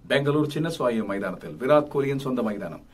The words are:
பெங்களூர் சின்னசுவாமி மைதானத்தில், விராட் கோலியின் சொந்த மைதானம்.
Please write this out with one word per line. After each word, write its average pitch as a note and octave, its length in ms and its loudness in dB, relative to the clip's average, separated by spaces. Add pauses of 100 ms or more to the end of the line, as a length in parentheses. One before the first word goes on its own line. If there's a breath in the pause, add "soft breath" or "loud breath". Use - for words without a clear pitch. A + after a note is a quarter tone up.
பெங்களூர் C#3+ 460 2
சின்னசுவாமி B2+ 520 0
மைதானத்தில், F#2+ 520 -6
விராட் D3 300 4
கோலியின் C#3 300 0
சொந்த B2+ 240 -2
மைதானம். G2 380 -4 (140)